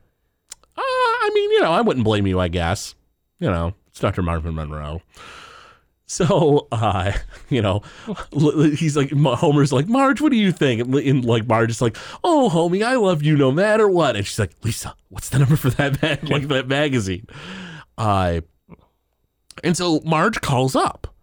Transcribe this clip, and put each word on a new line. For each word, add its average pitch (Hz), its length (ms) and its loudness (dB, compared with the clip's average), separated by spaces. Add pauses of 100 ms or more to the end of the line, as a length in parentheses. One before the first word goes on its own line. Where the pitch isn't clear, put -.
(760)
Uh, - 60 -8
I 494 520 0
mean, 415 180 0
you 427 100 4
know, 170 100 2
I 185 100 2
wouldn't 139 220 0
blame 104 240 0
you, 92 120 0
I 90 80 0
guess. 85 480 -4 (440)
You 165 100 -2
know, 85 260 -2 (120)
it's - 120 -20
Doctor 101 240 -2
Marvin 82 320 -4
Monroe. 76 460 -10 (1040)
So, 156 680 2
uh, 98 420 0 (180)
<laughs> - 180 -18
you 123 120 0
know, 101 200 0 (260)
l-, 151 440 -2
l-, 147 100 0 (100)
he's 151 260 -2
like, 143 160 0
M-, 143 100 2
Homer's 139 480 2
like, 139 160 0
"Marge, 269 340 2
what 302 100 2
do 240 60 2
you 202 140 2
think?" 127 300 0
And, 127 140 -2
and, 131 300 2
like, 117 220 0
Marge 113 240 2
is 113 100 -4
like, 117 140 0 (280)
"Oh, 294 300 4
homie, 175 320 2
I 254 120 0
love 185 260 2
you 151 140 4
no 131 140 4
matter 214 360 4
what." 160 300 2
And 98 100 -2
she's - 100 -10
like, 101 140 -2 (120)
"Lisa, - 320 -6 (140)
what's - 200 -14
the 131 100 0
number 143 160 4
for 131 160 0
that 143 300 -2
ma-, 151 280 -2
<laughs> - 0 -
like, 139 200 -2
that 131 180 -2
magazine?" 127 580 -2 (720)
Uh, 92 440 0 (1200)
and 160 140 0
so 170 260 0
Marge 165 380 0
calls 131 340 0
up. - 320 -2 (160)